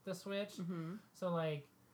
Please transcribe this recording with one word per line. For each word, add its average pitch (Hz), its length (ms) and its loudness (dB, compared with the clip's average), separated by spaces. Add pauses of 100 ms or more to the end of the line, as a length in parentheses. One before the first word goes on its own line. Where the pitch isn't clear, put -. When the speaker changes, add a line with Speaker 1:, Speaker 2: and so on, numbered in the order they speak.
Speaker 1:
the 185 100 -2
Switch. 196 420 -2
Speaker 2:
Mm-hmm. 170 360 0 (200)
Speaker 1:
So, 180 160 0
like, 156 380 2 (260)